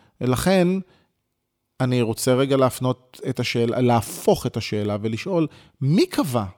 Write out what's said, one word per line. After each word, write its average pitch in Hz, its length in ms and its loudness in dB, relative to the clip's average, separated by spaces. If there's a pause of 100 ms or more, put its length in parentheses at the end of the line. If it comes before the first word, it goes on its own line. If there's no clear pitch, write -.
(220)
לכן, 175 460 2 (1120)
אני 127 200 2
רוצה 113 320 0
רגע 135 240 2
להפנות 127 720 -2
את 131 100 -4
השאלה, 117 420 0
להפוך 120 640 2
את 120 120 -4
השאלה 104 440 -4
ולשאול, 147 460 -2 (340)
מי 165 240 2
קבע? 127 380 -2 (140)